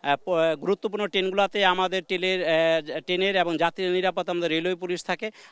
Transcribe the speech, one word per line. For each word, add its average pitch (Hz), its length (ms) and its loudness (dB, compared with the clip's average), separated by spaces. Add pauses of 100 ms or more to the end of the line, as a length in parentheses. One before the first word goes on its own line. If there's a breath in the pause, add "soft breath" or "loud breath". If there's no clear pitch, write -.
আহ, 143 120 2
প-, 165 440 0
গুরুত্বপূর্ণ 202 480 -2
ট্রেনগুলোতে 196 580 0
আমাদের 185 380 2
ট্রেনের, 185 400 -2
আহ, 160 560 2
ট্রেনের 190 360 0
এবং 170 220 2
যাত্রীর 175 340 0
নিরাপত্তা 180 400 0
আমাদের 170 180 -2
রেলওয়ে 165 260 0
পুলিশ 175 280 -6
থাকে। 214 280 -6 (200 loud breath)